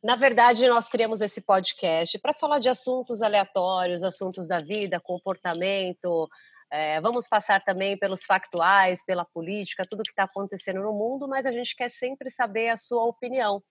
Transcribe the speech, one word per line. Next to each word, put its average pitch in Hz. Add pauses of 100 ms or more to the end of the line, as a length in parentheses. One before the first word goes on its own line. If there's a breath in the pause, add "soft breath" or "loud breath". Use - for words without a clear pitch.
Na 233
verdade, 240
nós 233
criamos 220
esse 202
podcast 180
pra 294
falar 294
de 247
assuntos 247
aleatórios, 185
assuntos 185
da 175
vida, 180
comportamento. 180 (420 soft breath)
É, 156
vamos 233
passar 208
também 196
pelos 190
factuais, 185
pela 175
política, 185
tudo 202
que -
tá 196
acontecendo 190
no 214
mundo, 254
mas 269
a 262
gente 240
quer 247
sempre 254
saber 226
a 226
sua 233
opinião 233